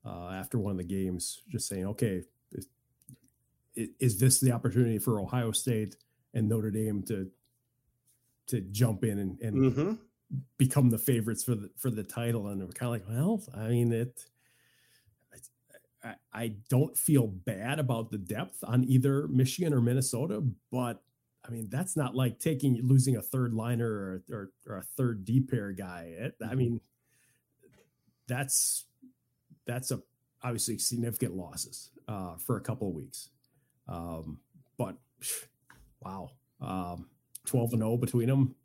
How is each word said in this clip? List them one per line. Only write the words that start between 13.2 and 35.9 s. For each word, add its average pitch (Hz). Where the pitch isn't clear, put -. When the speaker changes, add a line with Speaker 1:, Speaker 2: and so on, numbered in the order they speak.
Speaker 1:
I 110
mean, 120
it, 120
I, -
I, 110
I 113
don't 139
feel 135
bad 107
about 120
the 107
depth 104
on 123
either 135
Michigan 139
or 131
Minnesota, 123
but, 123
I -
mean, 113
that's 147
not 131
like 127
taking, 135
losing 131
a 104
third 123
liner 117
or, 98
or, 101
or 104
a 92
third 117
D 117
pair 110
guy. 90
It, 110
I 110
Speaker 2:
Mm-hmm. 117
Speaker 1:
mean, 120
that's, -
that's 123
a, 127
obviously 120
significant 117
losses, -
uh, 92
for 113
a 98
couple 107
of 87
weeks. -
Um, 82
but, 98